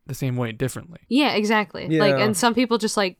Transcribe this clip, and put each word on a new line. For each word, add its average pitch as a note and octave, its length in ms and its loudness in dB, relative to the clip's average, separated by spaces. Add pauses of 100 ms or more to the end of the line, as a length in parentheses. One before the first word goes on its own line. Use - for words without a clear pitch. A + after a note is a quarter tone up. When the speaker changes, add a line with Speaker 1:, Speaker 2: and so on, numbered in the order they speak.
Speaker 1:
the C#3+ 80 -10
same B2+ 200 -4
weight A#2 220 -4
differently. C3 500 -6
Speaker 2:
Yeah, C4 280 2
exactly. G#3+ 520 0
Like, D3+ 300 4
Speaker 3:
Yeah. G3+ 80 2
Speaker 2:
and G#3+ 100 0
some A#3+ 180 2
people A#3 240 2
just, G#3+ 200 -4
like, F#3+ 220 0